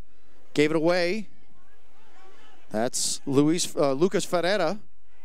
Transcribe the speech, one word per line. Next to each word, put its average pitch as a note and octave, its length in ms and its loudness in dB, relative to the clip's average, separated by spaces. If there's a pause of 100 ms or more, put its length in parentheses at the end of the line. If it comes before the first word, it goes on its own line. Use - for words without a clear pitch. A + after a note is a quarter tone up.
(540)
gave D3+ 180 4
it E3 60 2
away. F3 500 2 (1400)
That's - 540 0
Luis, D3 500 4
uh, C#3 180 2
Lucas E3+ 320 2
Ferreira F3+ 540 0 (440)